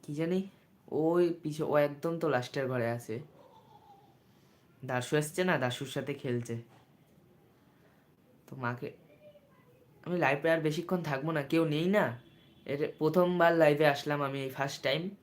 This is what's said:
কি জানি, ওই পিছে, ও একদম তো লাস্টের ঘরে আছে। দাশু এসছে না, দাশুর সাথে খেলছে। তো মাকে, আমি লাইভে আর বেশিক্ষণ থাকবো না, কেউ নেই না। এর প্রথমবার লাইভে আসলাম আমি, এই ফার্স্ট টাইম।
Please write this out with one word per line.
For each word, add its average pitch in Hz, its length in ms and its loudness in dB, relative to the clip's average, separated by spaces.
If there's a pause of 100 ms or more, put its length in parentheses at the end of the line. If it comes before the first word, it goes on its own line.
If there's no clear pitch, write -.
কি 151 180 -12
জানি, 175 200 0 (600)
ওই 170 220 4 (180)
পিছে, 151 200 -4 (100)
ও - 20 2 (140)
একদম 143 240 -6 (100)
তো 165 120 0
লাস্টের 127 380 -2
ঘরে 120 240 0
আছে। 117 200 -8 (1700)
দাশু 127 380 -2
এসছে 151 280 -4
না, 175 60 4 (100)
দাশুর 123 320 -4
সাথে 143 160 -4 (100)
খেলছে। 120 340 -4 (1900)
তো - 60 -18 (120)
মাকে, 123 260 -6 (1120)
আমি 175 200 -4
লাইভে 147 300 2
আর 165 120 2
বেশিক্ষণ 170 420 -2
থাকবো 143 280 -2
না, 147 60 0 (100)
কেউ 165 100 4 (120)
নেই 160 120 0 (100)
না। 196 80 4 (640)
এর 143 140 -6 (200)
প্রথমবার 170 520 4 (100)
লাইভে 151 320 6
আসলাম 147 240 -4 (100)
আমি, 139 180 -4
এই 135 100 -6
ফার্স্ট 143 300 -4
টাইম। 143 160 0 (200)